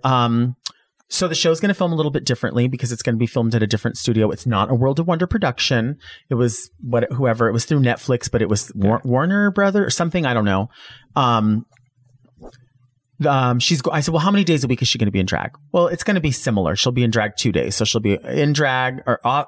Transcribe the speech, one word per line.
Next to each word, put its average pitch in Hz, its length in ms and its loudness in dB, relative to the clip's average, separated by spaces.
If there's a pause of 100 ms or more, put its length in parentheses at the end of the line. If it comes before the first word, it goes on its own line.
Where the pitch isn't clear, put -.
um, 123 540 2 (540)
"So - 180 -2
the 156 80 -4
show's 165 240 2
gonna 202 140 2
film 175 180 0
a - 20 0
little 151 160 0
bit 139 140 -2
differently 120 420 0
because 127 240 -4
it's 117 140 -6
gonna 117 140 0
be 117 100 2
filmed 113 260 0
at 113 80 2
a 107 60 2
different 113 300 -2
studio. 107 340 2
It's - 120 -10
not 104 240 0
a 131 60 0
World 135 240 0
of 165 80 -2
Wonder 175 220 0
production." 127 640 -2 (360)
It 139 40 0
was 120 340 0 (120)
what, 120 320 0
whoever, 117 360 0
it 101 40 0
was 117 140 -2
through 151 160 2
Netflix, 123 460 0
but 110 140 -2
it 95 60 0
was 104 260 -2
War-, 104 300 0
Warner 180 480 2
Brother 196 340 2
or 123 40 -2
something. 170 360 -2
I 120 80 0
don't 110 100 2
know. 101 220 2 (480)
Um, 113 520 2 (1600)
um, 131 320 2
she's 135 240 0
go-, - 80 -2
I 156 100 0
said, 151 140 -2
"Well, 165 60 0
how 175 100 0
many 202 140 4
days 156 180 2
a 131 60 0
week 120 120 -2
is - 80 0
she - 100 0
gonna 107 120 2
be 101 80 0
in 95 80 2
drag?" - 240 -4 (220)
"Well, 175 160 2
it's 170 160 -6
gonna 196 160 0
be 151 100 0
similar. 98 460 0
She'll 123 160 0
be 123 100 0
in 117 80 2
drag 107 260 0
two - 140 0
days. 92 240 0
So - 100 -2
she'll 113 160 0
be 104 140 2 (100)
in 147 280 0
drag 131 540 -2
or 120 180 0
o-, 139 240 0